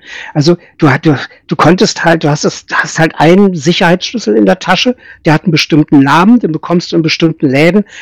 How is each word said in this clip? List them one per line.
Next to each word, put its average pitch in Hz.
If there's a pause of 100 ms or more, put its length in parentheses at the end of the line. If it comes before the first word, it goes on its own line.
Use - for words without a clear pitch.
(340)
Also 160 (180)
du 151
hat-, 139
du, 147 (300)
du 170
konntest 185
halt, 165
du 156
hast 147
es, -
hast -
halt 160
einen 185
Sicherheitsschlüssel 180
in 214
der 190
Tasche, 254 (280)
der 165
hat 151
einen 170
bestimmten 151
Namen, 175
den 175
bekommst 170
du 170
in 170
bestimmten 160
Läden 165 (180)